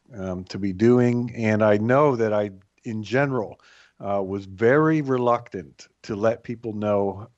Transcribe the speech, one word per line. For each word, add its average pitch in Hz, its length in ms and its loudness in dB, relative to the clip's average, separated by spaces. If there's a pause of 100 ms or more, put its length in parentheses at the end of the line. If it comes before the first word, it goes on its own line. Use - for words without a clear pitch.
(180)
um, 92 280 -8
to - 120 -12
be 98 140 -4
doing. 120 640 2
And 110 280 2
I 104 140 6
know 131 380 2
that 110 160 0
I, 104 200 -2 (320)
in 110 200 -8
general, 120 560 -2 (400)
uh, 101 240 -4
was 98 220 -8
very 135 560 2
reluctant 120 840 -4 (160)
to 113 120 -8
let 113 280 0
people 117 300 -10
know 101 640 -2